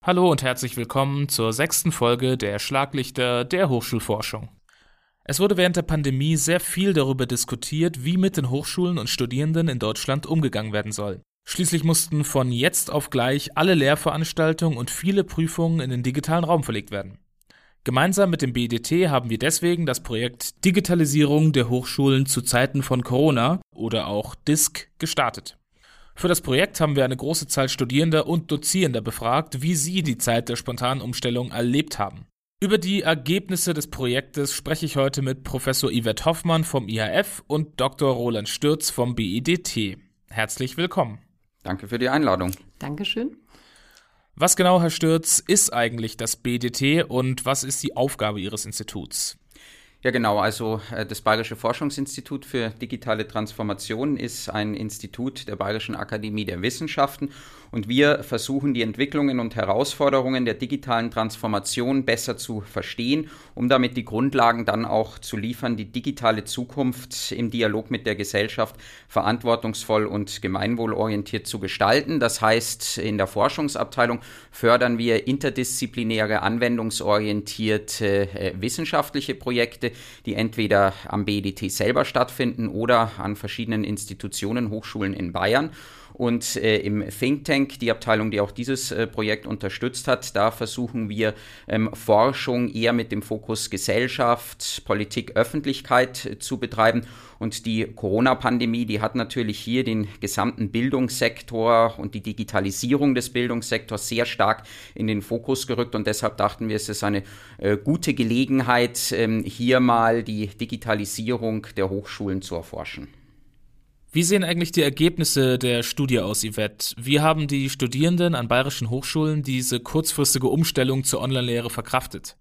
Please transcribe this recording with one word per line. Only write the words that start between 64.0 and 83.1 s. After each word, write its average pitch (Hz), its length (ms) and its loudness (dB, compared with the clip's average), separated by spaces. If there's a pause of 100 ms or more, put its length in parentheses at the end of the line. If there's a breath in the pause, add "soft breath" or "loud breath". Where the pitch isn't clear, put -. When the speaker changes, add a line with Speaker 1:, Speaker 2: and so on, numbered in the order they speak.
Speaker 2:
Grundlagen 117 640 2
dann 110 180 0
auch 110 340 -2
zu - 200 -8
liefern, 117 400 -4
die 107 120 -10
digitale 113 540 0
Zukunft - 880 -4
im 117 180 -2
Dialog 110 400 0
mit 117 160 -4
der 107 80 0
Gesellschaft 104 640 -2 (320 loud breath)
verantwortungsvoll 110 960 2
und 104 380 -4
gemeinwohlorientiert 104 1040 -2
zu - 120 -8
gestalten. 131 640 2
Das 117 220 2
heißt, - 560 2
in 107 180 -2
der 98 100 2
Forschungsabteilung 120 920 0 (320 loud breath)
fördern 120 460 4
wir 113 280 2
interdisziplinäre, 120 1160 0
anwendungsorientierte, 107 1900 0 (100)
äh, 92 220 -2
wissenschaftliche 143 720 -2
Projekte, 120 580 -2 (340 loud breath)
die 104 80 -2
entweder 104 580 4 (140)
am 101 180 -2
B 104 160 0
D 98 120 -2
T - 160 -6
selber 113 360 2
stattfinden 120 640 0
oder 113 500 2